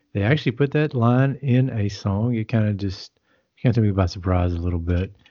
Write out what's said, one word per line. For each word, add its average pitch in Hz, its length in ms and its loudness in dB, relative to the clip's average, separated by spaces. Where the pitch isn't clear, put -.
"They 101 80 -2
actually 131 300 0
put 139 220 0
that 151 200 0
line 123 480 2
in 131 300 2
a 101 180 -2
song?" 104 460 -2
It 107 140 -4
kinda 107 260 2
just, 95 380 -8
kinda 120 140 2
took 113 100 2
me 104 60 4
by 95 160 2
surprise 90 480 0
a 82 60 -4
little 87 180 -2
bit. 87 340 -2